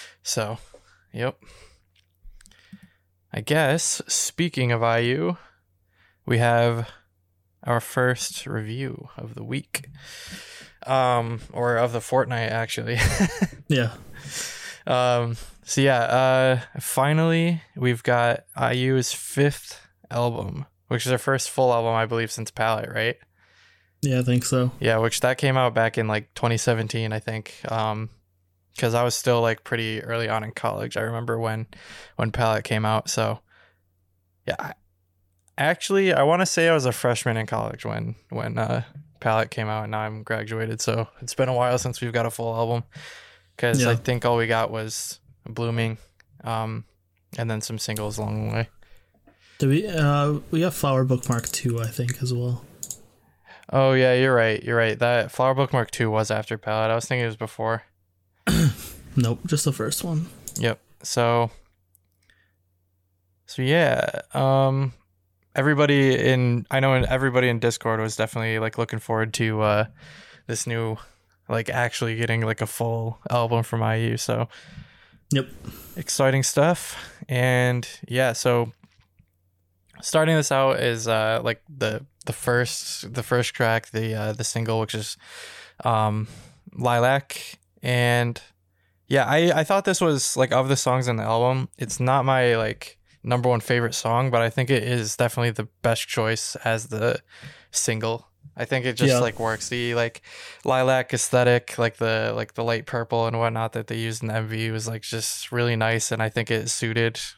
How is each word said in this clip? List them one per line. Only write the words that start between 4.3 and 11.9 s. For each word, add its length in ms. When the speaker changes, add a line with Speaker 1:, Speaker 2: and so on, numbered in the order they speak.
Speaker 1:
of 100
I 160
U, 380
we 140
have 520
our 160
first 680
review 680
of 180
the 100
week. 440
Um, 540
or 240
of 160